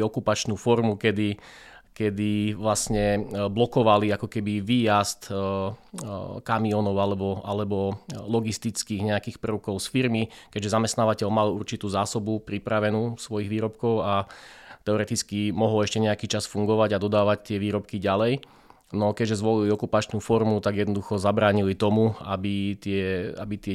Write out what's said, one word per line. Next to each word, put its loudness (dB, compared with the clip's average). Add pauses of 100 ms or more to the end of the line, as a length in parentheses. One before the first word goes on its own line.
okupačnú 0
formu, 2
kedy, 0 (500)
kedy -2
vlastne, 0
e, -4
blokovali 4
ako -6
keby -2
výjazd, 2
e, -6
e, -2 (1000)
kamionov 0
alebo, 0
alebo -2 (160)
logistických -4
nejakých -2
prvkov -4
z -6
firmy, 2 (320)
keďže -2
zamestnávateľ 0
mal 2
určitú -6
zásobu -2
pripravenú -2
svojich -6
výrobkov 0
a 2 (640)
teoreticky 0
mohol 2
ešte -2
nejaký 0
čas -2
fungovať 2
a -2
dodávať 2
tie -4
výrobky -2
ďalej. 2 (520)
No, 0
keďže 0
zvolili 2
okupačnú 0
formu, 2
tak 0
jednoducho -2
zabránili 4
tomu, 4
aby -2
tie, -2
aby -6
tie -6